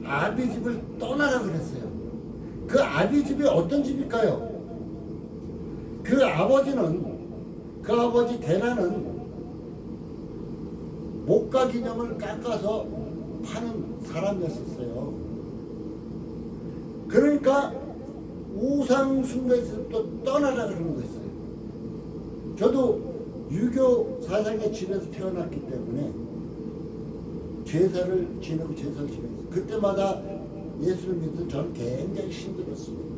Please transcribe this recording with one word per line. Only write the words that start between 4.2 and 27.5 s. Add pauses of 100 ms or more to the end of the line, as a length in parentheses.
그
아버지는, (800)
그
아버지
대라는 (2250)
목각
인형을
깎아서 (580)
파는
사람이었었어요. (2000)
그러니까 (840)
우상
숭배집도
떠나라
그러는
거였어요. (1300)
저도
유교
사상의
집에서
태어났기
때문에 (1500)